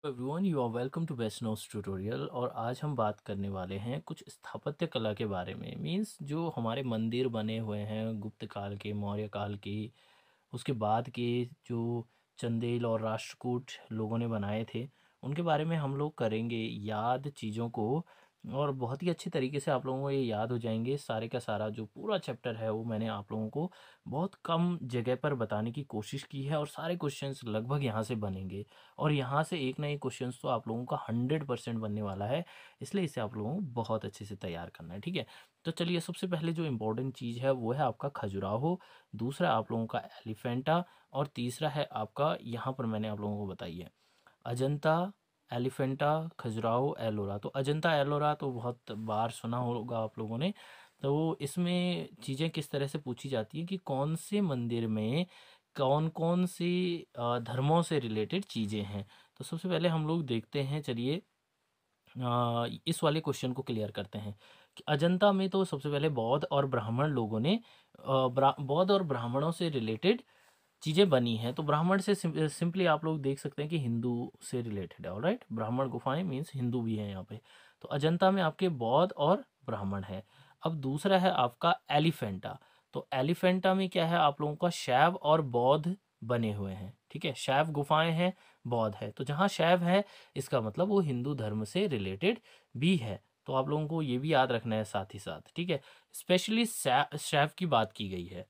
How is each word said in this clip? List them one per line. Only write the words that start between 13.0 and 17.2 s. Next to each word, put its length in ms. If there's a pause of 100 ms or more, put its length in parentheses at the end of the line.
राष्ट्रकूट 680 (200)
लोगों 260
ने 100
बनाए 380 (100)
थे, 140 (340)
उनके 180
बारे 240
में 120
हम 180
लोग 220
करेंगे 480
याद 640